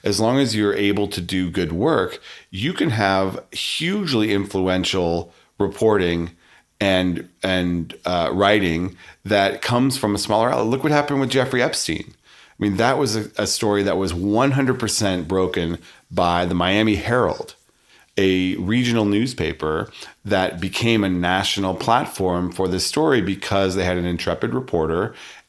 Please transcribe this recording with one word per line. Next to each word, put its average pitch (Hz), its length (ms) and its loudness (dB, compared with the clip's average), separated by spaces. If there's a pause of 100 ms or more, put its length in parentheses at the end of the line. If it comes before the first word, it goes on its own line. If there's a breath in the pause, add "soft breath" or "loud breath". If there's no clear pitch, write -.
As 101 160 0
long 120 200 4
as 120 160 2
you're 104 180 2
able 101 360 0
to 95 120 -6
do 90 280 -2
good 82 240 -2
work, 110 480 0 (280 loud breath)
you 110 240 -4
can - 180 0
have 95 600 0
hugely 156 800 -2
influential 92 1000 0 (240 soft breath)
reporting 92 760 2 (500 soft breath)
and, 92 480 0 (120)
and, 87 640 -2
uh, 87 280 0
writing 92 640 2 (260 loud breath)
that 98 380 2
comes 127 360 0
from 104 180 0
a - 20 -2
smaller 110 320 0
outlet. 123 180 0
Look 135 160 -2
what 151 80 0
happened 147 300 0
with 127 80 0
Jeffrey 127 320 0
Epstein. - 520 -4
I - 500 -12
mean, 101 140 2
that 123 200 2
was 123 180 0
a, 107 220 -6
a 104 100 0
story 104 360 0
that 92 140 0
was 92 160 -2
one 104 380 2
hundred 131 260 0
percent 95 520 -2
broken 90 480 0 (340 loud breath)
by 87 340 2
the 90 80 -2
Miami 98 420 2
Herald, 101 600 0 (600 soft breath)
a 92 400 2
regional 117 480 0
newspaper 101 840 -2 (360 loud breath)
that 92 340 0
became 104 460 2
a 95 40 2
national 92 680 0
platform 92 760 0
for 95 160 -2
this 92 180 -2
story 147 360 2
because 98 540 -2
they 95 100 0
had 90 120 0
an 87 80 -2
intrepid 87 480 -2
reporter, 90 600 -2 (320 loud breath)